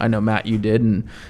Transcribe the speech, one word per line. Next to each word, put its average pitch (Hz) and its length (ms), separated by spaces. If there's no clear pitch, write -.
I 113 80
know, 110 120
Matt, 107 240
you 110 140
did, 110 240
and, 110 220